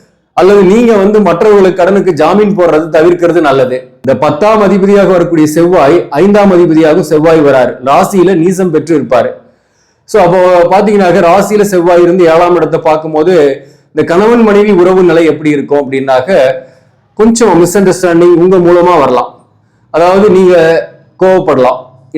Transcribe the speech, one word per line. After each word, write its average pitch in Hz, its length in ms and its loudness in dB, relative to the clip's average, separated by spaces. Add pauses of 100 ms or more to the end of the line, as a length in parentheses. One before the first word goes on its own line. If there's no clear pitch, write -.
(400)
அல்லது 202 200 2 (120)
நீங்க 233 200 2 (100)
வந்து 214 160 0 (100)
மற்றவர்களுக்கு 185 520 0
கடனுக்கு 185 400 0
ஜாமீன் 190 380 0
போடுறது 160 360 0
தவிர்க்கிறது 170 540 0
நல்லது. 127 280 -2 (280)
இந்த 131 180 0
பத்தாம் 208 440 0
அதிபதியாக 196 500 2
வரக்கூடிய 170 300 0 (100)
செவ்வாய் 170 400 2 (240)
ஐந்தாம் 202 360 2
அதிபதியாகவும் 160 540 0
செவ்வாய் 160 380 2
வராரு, 131 240 0 (160)
ராசியில 185 540 0
நீசம் 180 320 -2
பெற்று 156 240 -4
இருப்பாரு. 120 320 -2 (800)
So 220 120 -2
அப்போ 175 160 0 (340)
பாத்தீங்கன்னாக்க 196 560 0
ராசியில 202 440 0
செவ்வாய் 175 340 0
இருந்து 180 160 0 (100)
ஏழாம் 175 260 0
இடத்தை 156 200 -4 (100)
பார்க்கும்போது 156 460 -2 (580)
இந்த 151 180 -4
கணவன் 220 380 0
மனைவி 208 320 0
உறவு 185 300 2
நிலை 165 120 2 (100)
எப்படி 151 240 -4
இருக்கும் 143 260 -4
அப்படின்னாக்க 131 480 -4 (920)
கொஞ்சம் 226 420 0
மிஸ் 175 180 -2
அண்டர்ஸ்டாண்டிங் 175 640 0
உங்க 185 140 2 (100)
மூலமா 175 360 2
வரலாம். 123 280 -2 (680)
அதாவது 185 300 2 (100)
நீங்க 185 180 2 (680)
கோவப்படலாம், 151 580 0 (380)